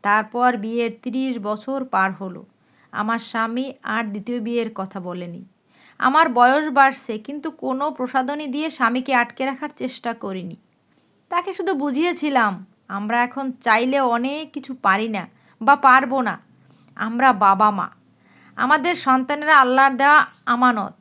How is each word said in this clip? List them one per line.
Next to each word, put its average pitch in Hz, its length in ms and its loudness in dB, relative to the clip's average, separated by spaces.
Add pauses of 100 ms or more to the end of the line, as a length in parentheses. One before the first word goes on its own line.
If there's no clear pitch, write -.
তারপর 220 540 0
বিয়ের 226 340 -4 (120)
ত্রিশ 254 360 -6
বছর 214 460 -6
পার 190 280 0
হলো। 185 340 -12 (460)
আমার 226 260 -4
স্বামী 233 540 -4 (100)
আর 220 220 -4
দ্বিতীয় 214 360 -6
বিয়ের 233 340 -4
কথা 190 260 -10
বলেনি। 175 440 -12 (540)
আমার 302 300 2
বয়স 254 400 4
বাড়ছে, 269 500 2
কিন্তু 285 320 -10
কোনো 269 400 -4
প্রসাধনী 262 560 -4
দিয়ে 294 240 -4
স্বামীকে 254 440 0
আটকে 240 320 -2
রাখার 277 300 -6
চেষ্টা 247 380 -8
করিনি। 190 420 -10 (720)
তাকে 349 240 -4
শুধু 359 220 -2
বুঝিয়েছিলাম, 277 920 0 (220)
আমরা 208 340 -2
এখন 262 300 -4
চাইলেও 254 560 0
অনেক 269 440 -4
কিছু 269 300 -12
পারি 202 260 2
না 202 200 -6 (340)
বা 277 140 6
পারবো 269 460 4
না। 196 260 -6 (460)
আমরা 240 380 2
বাবা 196 380 4
মা, 196 180 -6 (680)
আমাদের 294 380 0
সন্তানেরা 285 680 2
আল্লাহর 262 360 4
দেওয়া 285 300 6 (200)
আমানত 240 540 0